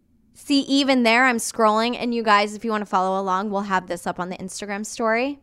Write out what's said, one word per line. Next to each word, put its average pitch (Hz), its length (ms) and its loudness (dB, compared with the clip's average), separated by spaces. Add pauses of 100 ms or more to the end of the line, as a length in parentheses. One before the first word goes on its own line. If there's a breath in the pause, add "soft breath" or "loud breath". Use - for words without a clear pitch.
(340)
See, 277 280 0
even 262 420 2
there, 233 220 6
I'm 240 120 2
scrolling. 226 600 0
And 240 180 -4
you 233 80 -2
guys, 208 320 4
if 208 100 -10
you 226 60 -2
wanna 208 140 -2
follow 190 360 0
along, 196 300 -2
we'll 196 100 -2
have 185 260 -2
this 175 200 -8
up 180 120 -4
on 180 100 -6
the 180 80 -8
Instagram 202 480 -8
story, 240 560 -2